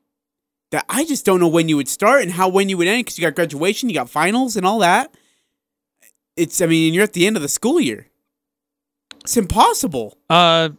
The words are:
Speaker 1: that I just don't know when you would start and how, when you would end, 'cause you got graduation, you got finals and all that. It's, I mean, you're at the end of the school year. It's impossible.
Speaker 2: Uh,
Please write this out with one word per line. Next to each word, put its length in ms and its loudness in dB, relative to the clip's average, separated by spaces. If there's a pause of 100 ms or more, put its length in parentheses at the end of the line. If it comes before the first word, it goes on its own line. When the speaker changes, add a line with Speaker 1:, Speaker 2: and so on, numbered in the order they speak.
(720)
Speaker 1:
that 180 -4
I 160 -2
just 220 -4
don't 140 4
know 60 4
when 220 2
you 80 0
would 140 -4
start 320 2
and 100 -6
how, 160 -2
when 220 0
you 80 -4
would 100 0
end, 180 -2
'cause 120 -14
you 40 -4
got 120 0
graduation, 560 -4
you 40 -6
got 140 -4
finals 480 -2
and 80 -4
all 140 0
that. 360 2 (1200)
It's, 260 -2
I 40 2
mean, 280 2
you're 100 2
at 80 -4
the 140 2
end 100 0
of 60 -4
the 80 -6
school 280 -2
year. 300 -4 (1120)
It's 160 -6
impossible. 800 0 (140)
Speaker 2:
Uh, 480 4